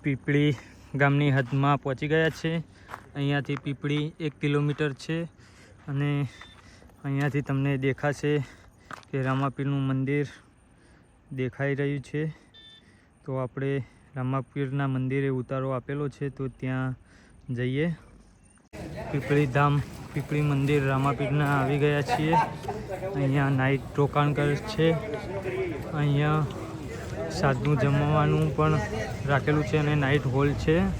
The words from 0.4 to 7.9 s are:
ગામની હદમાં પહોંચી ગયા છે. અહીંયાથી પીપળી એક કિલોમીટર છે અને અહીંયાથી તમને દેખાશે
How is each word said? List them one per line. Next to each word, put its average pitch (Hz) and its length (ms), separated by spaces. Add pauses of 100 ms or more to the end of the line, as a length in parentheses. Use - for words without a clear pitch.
ગામની 143 360
હદમાં 135 480
પહોંચી 139 300
ગયા 160 220
છે. 160 220 (640)
અહીંયાથી 143 500
પીપળી 147 400 (160)
એક 151 200
કિલોમીટર 147 560
છે 160 200 (720)
અને 143 240 (920)
અહીંયાથી 139 440
તમને 139 300
દેખાશે 143 540 (760)